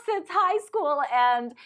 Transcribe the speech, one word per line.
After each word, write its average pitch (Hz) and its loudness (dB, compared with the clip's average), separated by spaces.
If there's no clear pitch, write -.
since 415 -4
high 392 2
school, 294 -2
and, 240 2